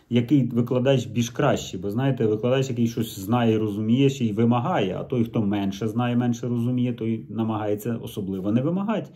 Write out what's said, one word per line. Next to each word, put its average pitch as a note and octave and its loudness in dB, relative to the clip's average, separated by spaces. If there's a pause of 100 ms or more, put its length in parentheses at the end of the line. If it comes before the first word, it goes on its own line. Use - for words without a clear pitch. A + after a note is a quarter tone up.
(100)
який A#2+ 4
викладач B2 2
більш A#2 -2
кращий. G#2 -2
Бо, G2 -6
знаєте, A#2+ 0
викладач, B2 2
який A#2 0
щось A2+ -4
знає A2+ 2
і A2 2
розуміє, A2 2
ще C3+ -4
й G#2+ 0
вимагає. A#2+ 2
А F#2 -6
той, B2 0
хто A#2 -2
менше G2+ -2
знає, A#2+ 0
менше A#2+ 0
розуміє, B2 0
той A2+ -4
намагається A2 -2
особливо G2 -4
не B2 2
вимагати. F#3 -2